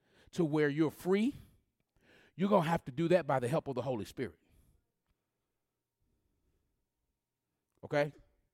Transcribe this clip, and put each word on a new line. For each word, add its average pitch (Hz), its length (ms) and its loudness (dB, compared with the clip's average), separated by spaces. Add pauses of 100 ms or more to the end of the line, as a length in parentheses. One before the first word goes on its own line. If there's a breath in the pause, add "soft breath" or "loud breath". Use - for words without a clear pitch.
(340 soft breath)
to 180 100 0
where 151 260 2
you're 147 220 0
free, 208 440 0 (1000 soft breath)
you're 190 140 -2
gonna 185 180 4
have 165 180 0
to 139 60 -10
do 143 180 -2
that 170 180 4
by 135 120 0
the 120 80 -2
help 135 200 -2
of 139 80 -6
the 120 60 -4
Holy 117 240 -4
Spirit. 110 320 -10 (3500)
Okay? 147 280 -2 (420)